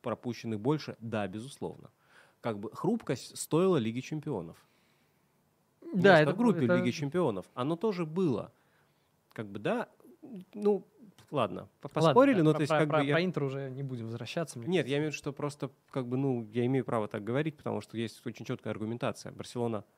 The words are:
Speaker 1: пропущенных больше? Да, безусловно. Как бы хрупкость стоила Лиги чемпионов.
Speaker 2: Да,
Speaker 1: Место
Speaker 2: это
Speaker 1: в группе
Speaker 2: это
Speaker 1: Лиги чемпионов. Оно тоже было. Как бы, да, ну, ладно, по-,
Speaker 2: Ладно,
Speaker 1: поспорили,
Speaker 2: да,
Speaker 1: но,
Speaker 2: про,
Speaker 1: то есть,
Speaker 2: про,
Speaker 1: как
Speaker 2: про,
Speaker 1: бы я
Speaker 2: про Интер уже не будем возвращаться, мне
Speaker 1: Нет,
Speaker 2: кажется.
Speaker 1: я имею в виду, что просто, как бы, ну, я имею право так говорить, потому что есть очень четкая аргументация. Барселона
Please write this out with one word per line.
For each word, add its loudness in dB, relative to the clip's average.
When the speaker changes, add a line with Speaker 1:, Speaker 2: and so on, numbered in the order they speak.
Speaker 1:
пропущенных -6
больше? 0
Да, -4
безусловно. -10
Как -4
бы -8
хрупкость -4
стоила 2
Лиги 0
чемпионов. -6
Speaker 2:
Да, 6
Speaker 1:
Место 10
Speaker 2:
это 2
Speaker 1:
в -6
группе 4
Speaker 2:
это 4
Speaker 1:
Лиги 2
чемпионов. -2
Оно -2
тоже -2
было. 0
Как -8
бы, -10
да, -2
ну, 0
ладно, -2
по-, -12
Speaker 2:
Ладно, 0
Speaker 1:
поспорили, 8
Speaker 2:
да, 6
Speaker 1:
но, 6
Speaker 2:
про, 2
Speaker 1:
то 0
есть, 0
Speaker 2:
про, 4
Speaker 1:
как 4
Speaker 2:
про, 4
Speaker 1:
бы 2
я 2
Speaker 2:
про 2
Интер -2
уже -4
не -8
будем -6
возвращаться, -6
мне -8
Speaker 1:
Нет, 2
Speaker 2:
кажется. -4
Speaker 1:
я 2
имею 0
в -8
виду, -8
что -6
просто, -6
как -4
бы, -2
ну, 0
я 2
имею 4
право 0
так -6
говорить, -2
потому -6
что -12
есть -8
очень -10
четкая -6
аргументация. -6
Барселона -6